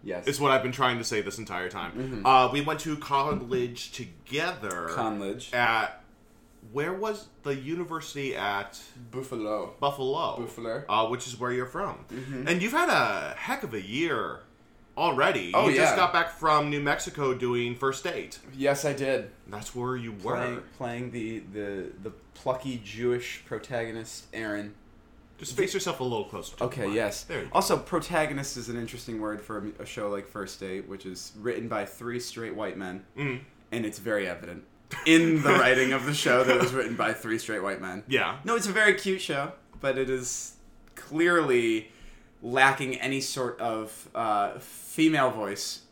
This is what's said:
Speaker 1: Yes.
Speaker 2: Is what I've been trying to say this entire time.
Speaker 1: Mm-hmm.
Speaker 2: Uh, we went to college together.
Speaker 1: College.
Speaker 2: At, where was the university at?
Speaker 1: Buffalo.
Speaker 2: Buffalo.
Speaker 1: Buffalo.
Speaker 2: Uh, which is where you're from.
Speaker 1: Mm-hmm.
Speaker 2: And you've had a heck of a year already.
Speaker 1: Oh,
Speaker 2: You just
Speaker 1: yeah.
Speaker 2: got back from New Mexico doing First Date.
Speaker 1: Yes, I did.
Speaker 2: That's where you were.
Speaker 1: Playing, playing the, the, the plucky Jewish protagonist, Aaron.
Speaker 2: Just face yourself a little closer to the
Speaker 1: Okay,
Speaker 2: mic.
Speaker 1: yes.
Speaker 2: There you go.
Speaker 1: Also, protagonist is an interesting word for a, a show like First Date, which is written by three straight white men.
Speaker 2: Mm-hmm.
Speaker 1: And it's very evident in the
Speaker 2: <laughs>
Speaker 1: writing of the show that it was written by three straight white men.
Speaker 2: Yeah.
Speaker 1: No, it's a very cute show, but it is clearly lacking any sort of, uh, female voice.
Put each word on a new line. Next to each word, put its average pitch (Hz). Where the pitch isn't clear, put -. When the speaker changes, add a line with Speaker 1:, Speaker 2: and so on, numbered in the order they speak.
Speaker 1:
Yes. 90
Speaker 2:
Is 139
what 139
I've 131
been 127
trying 123
to 113
say 107
this 101
entire 92
time. 87
Speaker 1:
Mm-hmm. 123
Speaker 2:
Uh, 127
we 143
went 151
to 156
college 131
together. 101
Speaker 1:
College. 107
Speaker 2:
At, 113
where 151
was 208
the 143
university 147
at? 101
Speaker 1:
Buffalo. 107
Speaker 2:
Buffalo. 139
Speaker 1:
Buffalo. 117
Speaker 2:
Uh, 110
which 120
is 120
where 123
you're 127
from. 160
Speaker 1:
Mm-hmm. 131
Speaker 2:
And 175
you've 226
had 339
a 101
heck 269
of 127
a 101
year 110
already. 143
Speaker 1:
Oh, 202
Speaker 2:
You 139
just 147
Speaker 1:
yeah. -
Speaker 2:
got 180
back 170
from 151
New 147
Mexico 143
doing 120
First 135
Date. 120
Speaker 1:
Yes, 143
I 143
did. 135
Speaker 2:
That's 107
where 123
you 117
were. 120
Speaker 1:
Playing, 123
playing 120
the, 113
the, 101
the 110
plucky 127
Jewish 123
protagonist, 113
Aaron. 104
Speaker 2:
Just 135
face 196
yourself 180
a -
little 117
closer -
to -
the 120
Speaker 1:
Okay, 120
Speaker 2:
mic. 104
Speaker 1:
yes. 104
Speaker 2:
There 147
you -
go. -
Speaker 1:
Also, 185
protagonist 151
is 120
an 120
interesting 117
word 107
for 104
a, -
a -
show 104
like 98
First 98
Date, 95
which 95
is 92
written 113
by 104
three 120
straight 113
white 98
men. 95
Speaker 2:
Mm-hmm. 135
Speaker 1:
And 117
it's 107
very 101
evident 87
in 165
the 139
Speaker 2:
<laughs> -
Speaker 1:
writing 127
of 127
the 147
show 131
that 127
it 120
was 123
written 117
by 107
three 113
straight 107
white 98
men. 95
Speaker 2:
Yeah. 107
Speaker 1:
No, 233
it's 202
a 196
very 202
cute 190
show, 143
but 131
it 131
is -
clearly 139
lacking 131
any 135
sort 123
of, 110
uh, 107
female 151
voice. 101